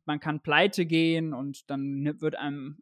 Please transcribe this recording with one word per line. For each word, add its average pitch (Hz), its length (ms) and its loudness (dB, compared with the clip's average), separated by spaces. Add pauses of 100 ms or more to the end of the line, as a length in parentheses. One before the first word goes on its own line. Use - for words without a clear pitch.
man 147 160 -4
kann 151 200 -4
pleite 175 440 4
gehen 165 480 2
und 135 360 -8
dann 139 260 -4
ni-, 147 260 -2
wird 156 140 -2
einem 143 460 -8